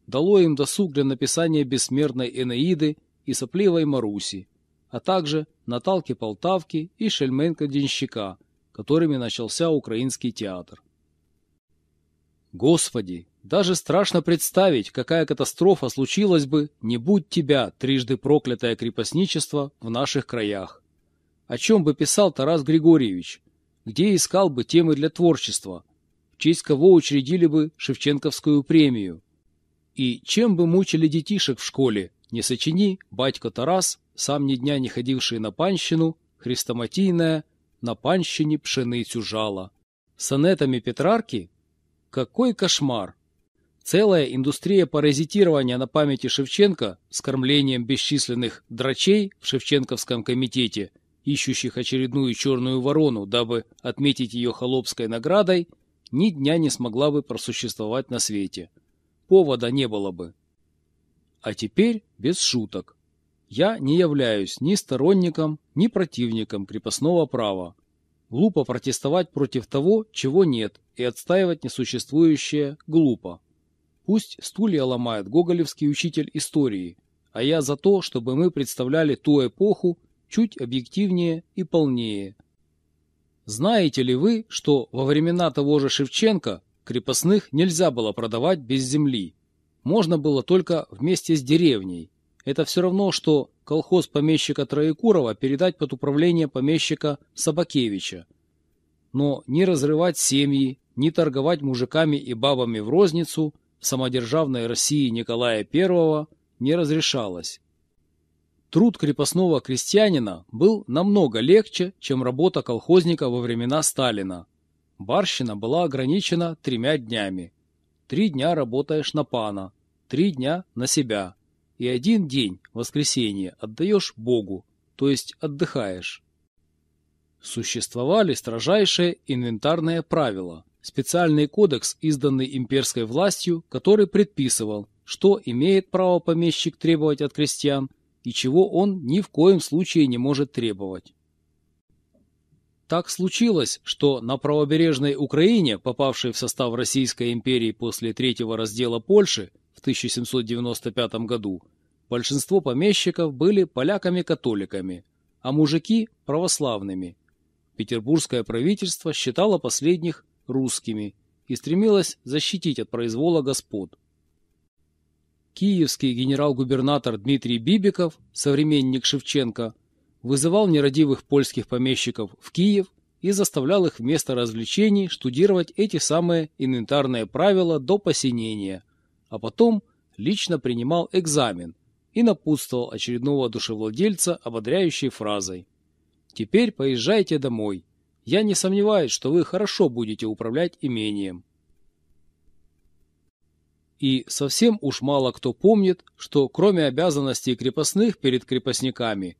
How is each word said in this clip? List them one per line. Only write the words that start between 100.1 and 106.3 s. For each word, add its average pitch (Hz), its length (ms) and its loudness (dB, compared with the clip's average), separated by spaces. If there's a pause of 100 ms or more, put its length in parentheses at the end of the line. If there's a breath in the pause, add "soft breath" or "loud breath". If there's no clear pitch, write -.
семьи, 139 600 0 (180)
ни 151 140 2
торговать 151 520 0
мужиками 139 540 0
и 123 180 -6
бабами 117 460 0
в 104 80 -6
розницу 160 640 0 (240)
в - 80 -8
самодержавной 127 800 -2
России 131 420 0
Николая 117 560 -2
Первого 165 640 2 (300)